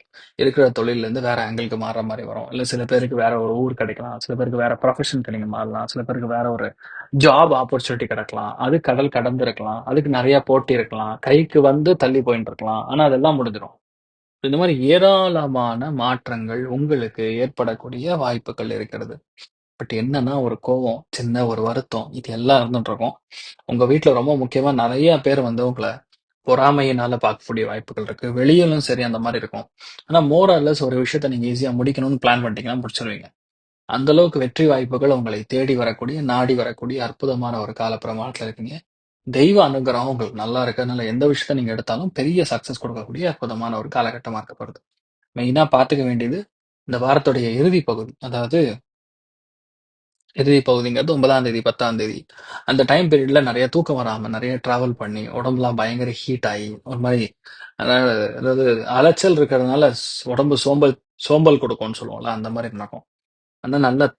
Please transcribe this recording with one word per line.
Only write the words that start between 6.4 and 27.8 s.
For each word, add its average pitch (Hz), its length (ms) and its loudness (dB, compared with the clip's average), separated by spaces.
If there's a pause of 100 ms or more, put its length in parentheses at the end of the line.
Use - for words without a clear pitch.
ஒரு 113 160 -6 (500)
ஜாப் 147 400 6
ஆப்பர்ச்சுனிட்டி 123 540 -4
கிடைக்கலாம், 107 440 -8
அது 135 240 0
கடல் 143 380 0
கடந்து 123 280 -2
இருக்கலாம், 110 380 -6
அதுக்கு 143 260 0
நிறைய 135 300 4
போட்டி 131 380 2
இருக்கலாம், 110 420 -6
கைக்கு 151 400 4
வந்து 147 360 6
தள்ளி 131 260 2
போயிட்டு 117 300 -2
இருக்கலாம், 110 340 -6
ஆனா 147 180 2
அதெல்லாம் 143 340 4
முடிஞ்சிடும். 110 380 -6 (680)
இந்த 135 120 0
மாதிரி 170 200 2 (120)
ஏராளமான 156 1000 4 (120)
மாற்றங்கள் 120 640 -4
உங்களுக்கு 127 580 -2 (120)
ஏற்படக்கூடிய 123 800 -4
வாய்ப்புகள் 117 600 -6
இருக்கிறது. 110 380 -12 (640)
But - 180 -12
என்னன்னா, 131 340 -2 (120)
ஒரு 113 160 -2
கோவம், 127 380 -2 (120)
சின்ன 120 360 -4
ஒரு 113 160 -4
வருத்தம், 113 500 -6
இது 123 200 -12
எல்லாம் 123 300 4
இருந்துட்டு 117 280 -4
இருக்கும். 131 240 -4 (520)
உங்க 123 200 0
வீட்ல 151 260 4
ரொம்ப 127 240 2
முக்கியமா 131 380 0
நிறைய 127 360 2 (100)
பேர் 139 200 2
வந்து 120 260 -2
உங்களை 113 260 -4 (540)
பொறாமையினால 131 760 2
பார்க்கக்கூடிய 110 440 -2
வாய்ப்புகள் 107 420 -10